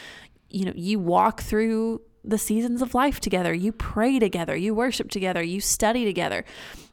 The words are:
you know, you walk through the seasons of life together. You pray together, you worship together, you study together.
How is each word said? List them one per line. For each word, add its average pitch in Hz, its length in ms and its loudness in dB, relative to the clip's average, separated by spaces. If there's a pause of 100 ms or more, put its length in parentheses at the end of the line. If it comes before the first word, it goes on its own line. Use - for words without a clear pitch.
(500)
you 190 160 -2
know, - 100 -2
you 196 220 0
walk 185 420 2
through 226 640 0 (200)
the 214 160 0
seasons 240 440 0
of 247 120 -4
life 269 240 2
together. 180 360 0
You 190 180 0
pray 254 460 0
together, 175 360 0
you 196 200 0
worship 226 360 -2
together, 185 320 -2
you 175 180 -2
study 233 440 2
together. 170 400 -2 (480)